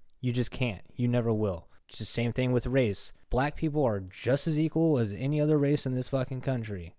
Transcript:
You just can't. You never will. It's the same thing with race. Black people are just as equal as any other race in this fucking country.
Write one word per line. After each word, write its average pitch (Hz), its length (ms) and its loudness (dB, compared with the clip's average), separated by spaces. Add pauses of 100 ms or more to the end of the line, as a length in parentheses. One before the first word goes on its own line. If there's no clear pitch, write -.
(200)
You 127 120 0
just 120 180 0
can't. 110 320 -4 (140)
You 123 100 0
never 120 260 2
will. 104 360 -2 (200)
It's - 100 -14
the 110 60 -4
same 117 280 0
thing 127 200 0
with 123 140 2
race. 123 460 0 (180)
Black 135 260 0
people 151 280 0
are 107 160 0
just 120 460 -2
as 156 120 0
equal 160 400 2
as 110 140 0
any 135 280 0
other 151 180 4
race 143 260 2
in 131 100 -2
this 127 140 -4
fucking 131 340 -2
country. 107 560 -4